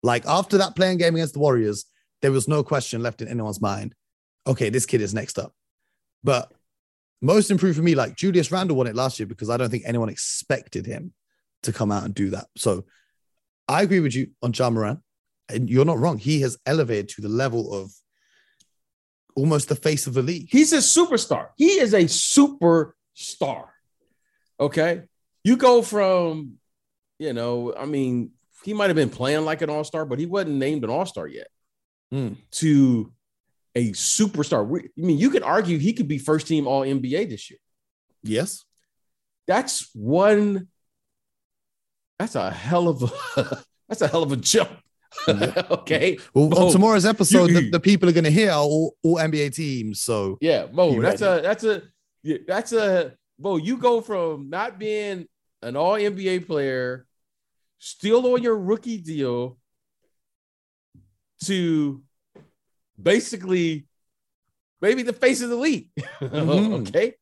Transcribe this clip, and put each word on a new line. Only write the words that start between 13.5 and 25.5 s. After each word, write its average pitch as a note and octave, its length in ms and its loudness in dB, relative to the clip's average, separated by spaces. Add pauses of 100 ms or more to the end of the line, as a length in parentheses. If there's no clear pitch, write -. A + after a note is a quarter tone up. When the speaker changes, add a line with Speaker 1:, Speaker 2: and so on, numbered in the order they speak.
Speaker 1:
I D#3+ 140 2
agree F#3+ 180 2
with C3 140 0
you B2+ 160 -4 (100)
on A#2+ 120 -2
Ja B2+ 160 0
Morant, A2+ 300 -2 (480)
and A#2+ 220 -4
you're C3 160 4
not D#3+ 140 2
wrong. C3+ 180 0
He C#3 240 0
has B2+ 240 -2
elevated A#2 440 -2
to - 120 -14
the G#2 80 -8
level A#2 440 -2
of G2 180 -10 (1400)
almost D3 340 0
the D3 60 0
face D3+ 320 -2
of C3 60 -6
the C3 80 0
league. D#3+ 300 -4
Speaker 2:
He's D4+ 220 6
a D#4+ 40 4
superstar. C4+ 760 2
He F4+ 240 4
is A3+ 140 2
a F#3 120 6
superstar. E3 1600 0 (920)
Okay? D#3+ 440 0 (400)
You A#3 120 6